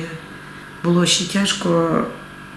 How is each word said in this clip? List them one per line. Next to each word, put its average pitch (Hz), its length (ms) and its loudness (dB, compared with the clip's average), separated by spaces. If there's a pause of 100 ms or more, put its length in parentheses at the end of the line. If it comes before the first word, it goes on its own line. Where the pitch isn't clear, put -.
(840)
було 175 220 6
ще 175 280 2
тяжко. 170 680 2 (560)